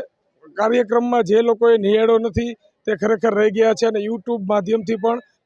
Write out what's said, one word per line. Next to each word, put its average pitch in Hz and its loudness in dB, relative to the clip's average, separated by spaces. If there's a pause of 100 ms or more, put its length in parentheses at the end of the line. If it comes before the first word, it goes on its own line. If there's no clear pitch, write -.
(540)
કાર્યક્રમમાં 240 0
જે 208 2
લોકોએ 233 2
નિહાળ્યો 220 2
નથી 226 -4
તે - -8
ખરેખર 214 0
રહી 214 2
ગયા 220 2
છે 226 0
અને 220 -2
YouTube 214 -6
માધ્યમથી 208 -2
પણ 226 -2 (260)